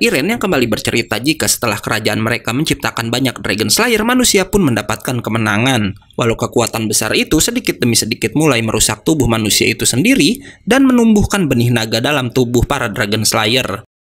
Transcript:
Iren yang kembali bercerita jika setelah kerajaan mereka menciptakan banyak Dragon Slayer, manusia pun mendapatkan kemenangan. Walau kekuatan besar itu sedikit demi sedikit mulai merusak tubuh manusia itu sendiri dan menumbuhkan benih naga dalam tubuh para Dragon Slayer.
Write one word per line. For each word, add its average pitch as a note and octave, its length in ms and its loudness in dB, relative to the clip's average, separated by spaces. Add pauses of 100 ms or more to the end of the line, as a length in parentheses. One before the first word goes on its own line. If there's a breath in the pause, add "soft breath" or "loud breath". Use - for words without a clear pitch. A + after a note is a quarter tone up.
Iren E3 240 0
yang A3 80 -2
kembali D3 320 0
bercerita A2 480 -2
jika B2+ 320 -2
setelah G#2 320 -2
kerajaan A2 400 -2
mereka A2+ 320 -2
menciptakan A#2 560 -2
banyak B2 320 -2
Dragon G#3 320 -2
Slayer, A3 320 0
manusia A#3 480 2
pun F#3+ 160 4
mendapatkan A2 560 -4
kemenangan. G#2+ 720 0 (160)
Walau A2+ 240 -2
kekuatan A2+ 560 -2
besar G#2+ 240 0
itu D#3 240 2
sedikit A#3 400 -2
demi A#2 160 2
sedikit A2 400 -2
mulai C#3+ 240 2
merusak A2 400 0
tubuh D#3 240 2
manusia A2+ 400 2
itu A2 240 0
sendiri F#3 560 2 (240 loud breath)
dan C4+ 160 4
menumbuhkan A3 640 4
benih A#2+ 240 2
naga A2+ 320 -2
dalam C3+ 320 0
tubuh A#2+ 320 2
para B2+ 240 -2
Dragon A2 320 -2
Slayer. A2 640 0 (140)